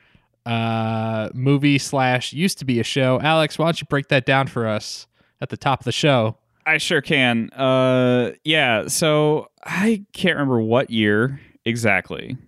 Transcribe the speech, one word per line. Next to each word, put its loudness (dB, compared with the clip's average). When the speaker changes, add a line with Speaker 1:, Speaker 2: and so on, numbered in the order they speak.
Speaker 1:
uh, -2
movie 2
slash 0
used -2
to -12
be 0
a 0
show. 0
Alex, 0
why 0
don't 0
you -12
break -2
that 2
down 2
for -4
us -6
at -8
the -10
top -2
of -14
the -2
show? 2
Speaker 2:
I 2
sure 0
can. 0
Uh, 2
yeah, 2
so 0
I -2
can't 0
remember 0
what 0
year 0
exactly, -2